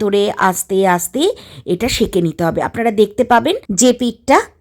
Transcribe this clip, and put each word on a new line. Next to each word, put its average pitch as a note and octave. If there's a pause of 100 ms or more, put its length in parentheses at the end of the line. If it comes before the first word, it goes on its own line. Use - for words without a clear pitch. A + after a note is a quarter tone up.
ধরে G3+ (280)
আস্তে F#3 (180)
আস্তে A#3 (520)
এটা F3
সেঁকে G3
নিতে D#3+
হবে। D#3+ (100)
আপনারা A#3 (100)
দেখতে G#3+
পাবেন B3 (260)
যে B3+ (100)
পিঠটা B3 (240)